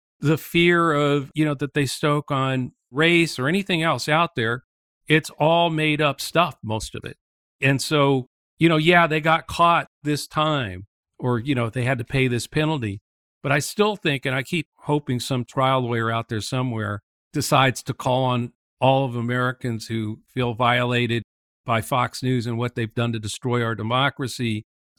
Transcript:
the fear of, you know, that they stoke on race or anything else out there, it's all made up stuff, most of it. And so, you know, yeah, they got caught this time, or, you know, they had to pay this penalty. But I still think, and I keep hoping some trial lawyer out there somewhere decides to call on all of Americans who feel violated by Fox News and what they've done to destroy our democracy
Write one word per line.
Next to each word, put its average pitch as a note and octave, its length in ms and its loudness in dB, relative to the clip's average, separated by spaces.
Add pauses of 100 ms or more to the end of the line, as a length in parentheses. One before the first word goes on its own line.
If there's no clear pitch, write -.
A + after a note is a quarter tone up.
(200)
the C#3+ 180 2
fear E3+ 540 4
of, C#3+ 420 2
you D#3 100 2
know, D3 100 0
that C3+ 200 -6
they C#3+ 120 2
stoke D3 440 -2
on C3 420 -2 (200)
race E3 480 2
or C3 80 0
anything F#3 340 0
else D3+ 260 -2
out E3 280 0
there, A#2 260 -2 (460)
it's D#3 300 2
all E3+ 300 4
made D#3 320 0
up C#3+ 200 0
stuff, E3 420 0
most G#2+ 320 -6
of - 100 -12
it. - 120 -12 (440)
And C3+ 220 2
so, C#3 440 2 (320)
you E3 100 4
know, D#3+ 80 4
yeah, E3+ 320 4
they D#3 120 -2
got D#3+ 280 0
caught E3+ 400 2 (140)
this C#3+ 260 -4
time, C3 580 -2 (320)
or, B2 220 0
you C3+ 160 -2
know, A2+ 140 -2
they B2+ 140 -4
had A#2+ 140 0
to A#2 60 -8
pay C3 240 0
this A#2+ 180 -2
penalty. D3 540 -2 (420)
But C#3 80 -4
I D3 80 2
still G#3 380 0
think, C#3+ 280 -2
and C3 100 -2
I C3+ 100 -2
keep E3+ 240 -4 (140)
hoping D3 360 -2
some B2 260 -2
trial C3 360 2
lawyer A#2 300 0
out A2+ 180 -4
there A2 120 -4
somewhere A2+ 600 -4 (320)
decides C3+ 500 2
to C3 100 -6
call C3 320 -2
on B2 300 -2 (260)
all C3+ 240 4
of A#2+ 100 -6
Americans B2 720 -4
who A2 380 -4
feel A#2+ 280 -4
violated A#2+ 680 0 (440)
by A2+ 160 2
Fox B2 400 -2
News B2+ 240 0
and A#2 100 -4
what A#2+ 200 -4
they've A2+ 180 -4
done A#2 180 0
to A2+ 60 -6
destroy A#2+ 440 -2
our A2+ 120 -2
democracy A#2 880 -2 (340)